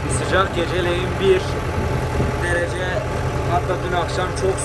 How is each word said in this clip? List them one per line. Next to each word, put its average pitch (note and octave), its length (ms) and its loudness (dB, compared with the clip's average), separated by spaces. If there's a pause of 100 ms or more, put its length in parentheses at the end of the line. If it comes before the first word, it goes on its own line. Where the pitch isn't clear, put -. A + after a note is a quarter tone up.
bir - 160 0
sıcak. F#3 320 2
Geceleyin F3 520 0 (120)
bir F#3+ 200 6 (1000)
derece, F3 440 0 (680)
hatta F3+ 220 0 (140)
dün F3+ 80 0
akşam F#3 300 0
çok F#3+ 280 0 (100)